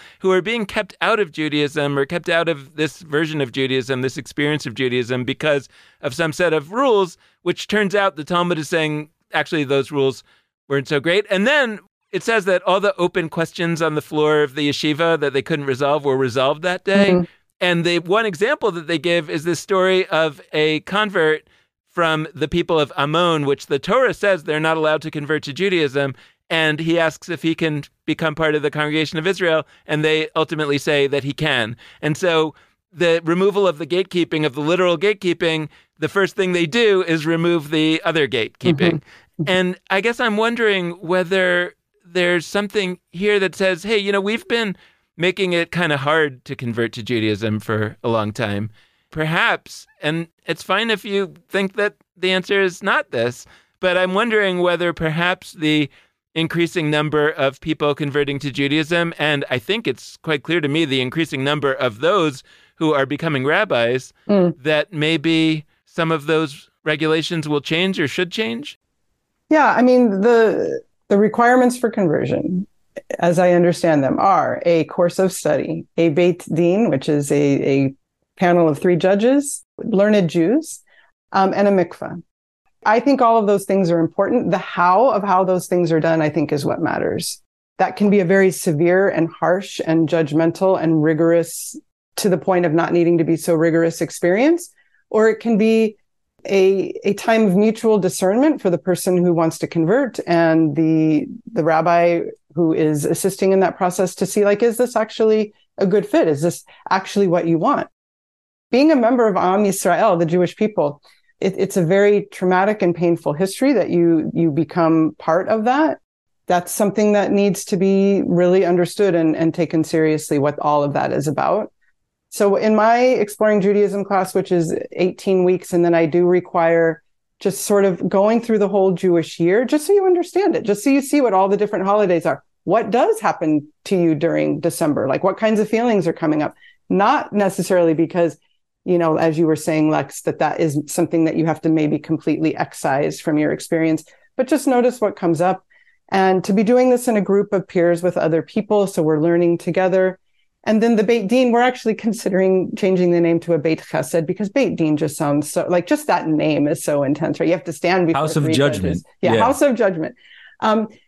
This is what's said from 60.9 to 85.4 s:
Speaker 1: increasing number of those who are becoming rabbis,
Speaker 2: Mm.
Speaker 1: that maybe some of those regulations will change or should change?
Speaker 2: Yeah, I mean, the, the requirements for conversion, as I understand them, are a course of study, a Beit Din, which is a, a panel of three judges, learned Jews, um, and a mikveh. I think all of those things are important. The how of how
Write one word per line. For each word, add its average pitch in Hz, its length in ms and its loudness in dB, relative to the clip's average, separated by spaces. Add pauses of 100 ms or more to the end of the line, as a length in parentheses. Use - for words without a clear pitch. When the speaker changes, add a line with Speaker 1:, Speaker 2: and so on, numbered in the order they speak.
Speaker 1:
increasing 135 440 -4
number 143 300 -2
of 127 260 -4
those 160 440 -2 (320)
who 156 180 0
are 135 120 0
becoming 143 400 -4
rabbis, 135 680 -2 (140)
Speaker 2:
Mm. 180 360 2
Speaker 1:
that 151 280 -2
maybe 160 720 0 (200)
some 165 260 -4
of 151 140 -4
those 156 460 -4 (120)
regulations 156 640 -2
will 147 140 -2
change 185 380 -2
or 151 80 0
should 180 240 -4
change? 233 480 -8 (720)
Speaker 2:
Yeah, 277 280 4
I 240 60 4
mean, 247 380 4
the, 202 600 2 (280)
the 202 100 4
requirements 240 580 4
for 220 140 -2
conversion, 185 720 -2 (540)
as 170 180 2
I 180 140 4
understand 170 520 4
them, 131 140 0
are 147 480 2
a 165 200 2
course 175 340 0
of 190 120 2
study, 156 540 -4 (120)
a 165 120 2
Beit 175 420 0
Din, 175 380 2
which 139 180 -2
is 147 240 0
a, 147 40 2 (280)
a 139 300 0 (440)
panel 175 300 4
of 143 120 0
three 180 160 2
judges, 220 680 0 (140)
learned 208 500 2
Jews, 175 540 -2 (520)
um, 190 200 2
and 202 140 2
a 202 40 4
mikveh. 180 520 -2 (600)
I 220 160 2
think 262 220 2
all 226 160 4
of 220 80 2
those 202 200 0
things 190 260 0
are 170 80 2
important. 196 500 0
The 180 80 0
how 185 520 2
of 196 140 0
how 190 200 2